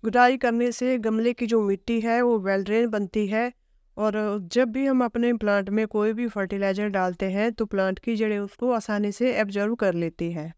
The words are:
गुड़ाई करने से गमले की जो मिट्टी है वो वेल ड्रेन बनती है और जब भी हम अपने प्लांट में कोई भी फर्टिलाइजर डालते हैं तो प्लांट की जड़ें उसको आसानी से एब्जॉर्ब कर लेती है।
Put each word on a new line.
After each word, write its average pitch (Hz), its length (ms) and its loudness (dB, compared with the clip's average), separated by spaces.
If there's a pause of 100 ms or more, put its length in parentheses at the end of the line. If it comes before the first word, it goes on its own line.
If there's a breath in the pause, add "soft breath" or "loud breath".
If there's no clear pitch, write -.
गुड़ाई 247 340 4
करने 240 340 2
से 254 280 0
गमले 220 340 0
की 233 120 -4
जो 226 160 2
मिट्टी 208 400 0
है 233 200 2
वो 240 180 2
वेल 196 240 0
ड्रेन 220 260 2
बनती 208 380 -2
है 226 240 -2 (460)
और 214 200 0 (320)
जब 240 220 2
भी 269 140 -2
हम 254 200 4
अपने 240 300 0
प्लांट 202 340 0
में 214 180 0
कोई 214 260 0
भी 240 140 -4
फर्टिलाइजर 196 600 -2
डालते 185 420 -2
हैं 214 220 0
तो 226 140 -2
प्लांट 190 320 -2
की 226 160 -4
जड़ें 214 240 0
उसको 220 340 -4
आसानी 208 380 -2
से 247 240 0
एब्जॉर्ब 208 420 0
कर 190 180 2
लेती 170 360 -4
है। 165 260 -8